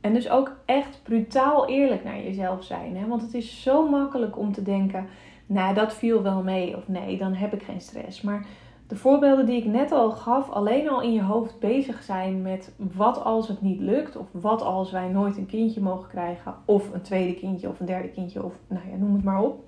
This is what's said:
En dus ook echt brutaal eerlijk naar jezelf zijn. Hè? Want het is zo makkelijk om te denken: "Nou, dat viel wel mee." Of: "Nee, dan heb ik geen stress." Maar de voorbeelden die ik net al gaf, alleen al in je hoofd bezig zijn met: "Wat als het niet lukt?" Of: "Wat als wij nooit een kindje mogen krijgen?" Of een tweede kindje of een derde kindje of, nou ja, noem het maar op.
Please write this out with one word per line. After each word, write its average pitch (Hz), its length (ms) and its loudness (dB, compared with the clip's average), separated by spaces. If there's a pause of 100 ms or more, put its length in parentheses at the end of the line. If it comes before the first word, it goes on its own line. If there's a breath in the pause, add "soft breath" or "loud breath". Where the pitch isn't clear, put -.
En 208 140 2
dus 240 160 2
ook 262 340 4
echt 277 380 0
brutaal 262 680 2
eerlijk 262 360 2
naar 202 180 -8
jezelf 190 420 -4
zijn. 175 320 -8
Hè? 196 100 -6
Want 226 160 -2
het 233 120 -12
is - 280 -8
zo 294 260 4
makkelijk 277 500 0
om 208 140 -2
te 202 100 -4
denken: 190 440 0 (400 loud breath)
"Nou, 196 280 2
dat 214 200 2
viel 226 280 2
wel 190 200 0
mee." 185 340 -2
Of: - 120 -12
"Nee, 185 300 -4
dan 190 160 -2
heb 202 180 -2
ik 196 100 -6
geen - 180 -10
stress." - 400 -14
Maar 202 260 -4 (460 loud breath)
de 190 60 -8
voorbeelden 269 480 6
die 247 100 2
ik 226 80 -2
net 254 280 2
al 233 180 4
gaf, 254 400 -2
alleen 233 380 2
al 269 140 0
in 233 100 2
je 214 100 2
hoofd 220 360 0
bezig 254 440 0
zijn 190 400 -4
met: 190 340 -6
"Wat 196 480 0
als 220 240 0
het 196 140 -6
niet 190 180 0
lukt?" 277 360 0
Of: - 140 -10
"Wat 214 320 0
als 185 280 -2
wij 185 180 -4
nooit 196 280 2
een 196 100 -6
kindje 220 340 0
mogen 185 280 -2
krijgen?" 175 460 -6 (100)
Of 202 280 4
een 180 100 -6
tweede 185 320 0
kindje 185 340 -6
of - 120 -10
een 180 60 -6
derde 185 220 -4
kindje 190 360 -8
of, 185 100 -8 (120)
nou 185 240 -8
ja, 190 60 -10
noem 202 180 2
het 196 100 2
maar 196 180 2
op. 285 260 -2